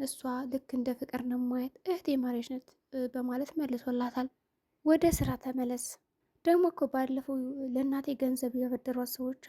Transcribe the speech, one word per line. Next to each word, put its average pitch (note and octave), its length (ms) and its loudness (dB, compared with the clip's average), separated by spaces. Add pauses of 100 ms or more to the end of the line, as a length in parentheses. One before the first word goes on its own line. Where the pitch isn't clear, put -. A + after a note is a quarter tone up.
እሷ C4+ 180 -6 (280)
ልክ C4+ 260 -4
እንደ B3+ 220 -2
ፍቅር B3 300 -8
ነው B3 200 -2
ማየት፣ B3 380 -2
እህቴ F4 340 0
ማለች B3 320 -2
ናት" B3+ 200 -8 (420)
በማለት B3+ 440 -4
መልሶላታል። B3+ 760 -2 (540)
"ወደ D#4 280 6
ስራ C4+ 260 0
ተመለስ። B3 480 -4 (580)
ደግሞ F4 220 8
እኮ E4+ 220 0
ባለፈው C4 480 0 (340)
ለእናቴ C4+ 460 0
ገንዘብ B3+ 400 0
ያበደሯት B3 540 -2
ሰዎች C4 380 -6